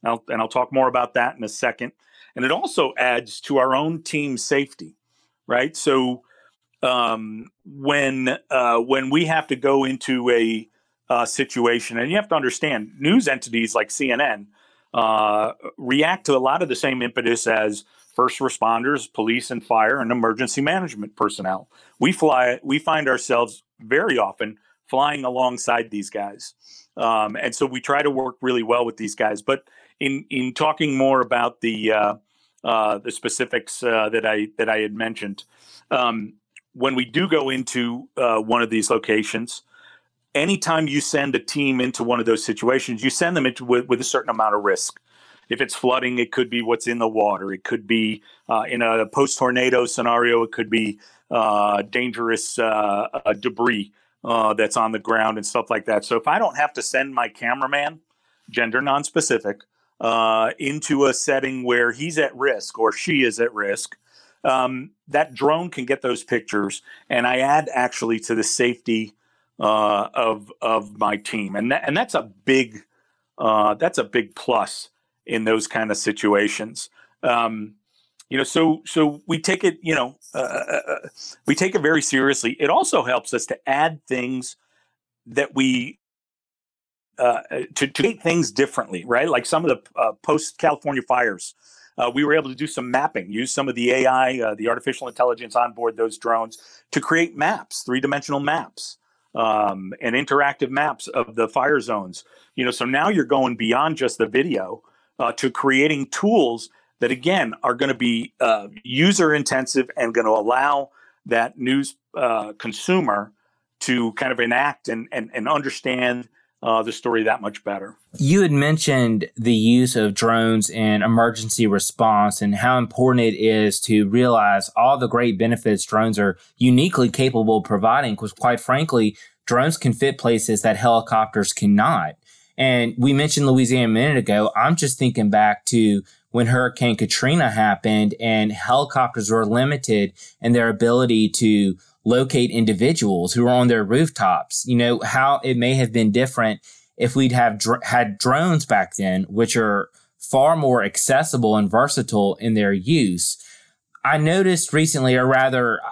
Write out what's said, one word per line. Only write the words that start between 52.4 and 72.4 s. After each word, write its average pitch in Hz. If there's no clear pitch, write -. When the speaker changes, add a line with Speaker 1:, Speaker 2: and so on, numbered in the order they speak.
Speaker 1:
uh, 107
uh, -
debris, 107
uh, 113
that's 107
on 113
the 110
ground 110
and 101
stuff -
like 107
that. 107
So 120
if 113
I 156
don't 220
have 147
to 123
send 135
my 120
cameraman, 139
gender 117
nonspecific, 135
uh, 113
into 139
a 127
setting 131
where 120
he's 151
at 139
risk 123
or 113
she 135
is 113
at 117
risk, 101
um, 127
that 147
drone 156
can 127
get 131
those 123
pictures, 101
and 123
I 127
add 143
actually 123
to 113
the 110
safety, 117
uh, 107
of, 107
of 104
my 104
team, 101
and 117
that, 151
and 143
that's 240
a 147